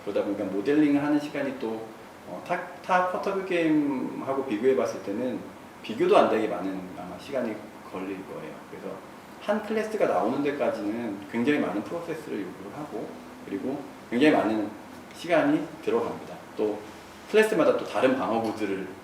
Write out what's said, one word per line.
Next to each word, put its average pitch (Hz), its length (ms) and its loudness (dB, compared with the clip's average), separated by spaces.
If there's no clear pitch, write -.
그러다 101 200 0
보니까 104 220 -2
모델링을 143 560 4
하는 147 180 4
시간이 131 400 -4
또, 113 260 -4
어, 90 200 -10
타, 175 140 -2
타 185 300 4
쿼터뷰 190 340 0
게임하고 139 1000 2
비교해 123 300 4
봤을 - 280 0
때는 113 360 -4
비교도 175 340 6
안 117 120 8
되게 110 180 2
많은 92 340 -2
아마 90 220 -10
시간이 120 340 -4
걸릴 95 260 -6
거예요. 82 260 -10
그래서 95 180 -12
한 214 220 0
클래스가 214 440 0
나오는 107 360 2
데까지는 110 760 -2
굉장히 131 280 2
많은 104 240 0
프로세스를 156 580 -6
요구를 90 340 -10
하고 147 320 -8
그리고 123 340 -4
굉장히 135 260 6
많은 104 340 2
시간이 156 460 4
들어갑니다. - 520 0
또 107 220 0
클래스마다 180 460 6
또 - 80 -2
다른 127 320 2
방어구들을 104 680 -2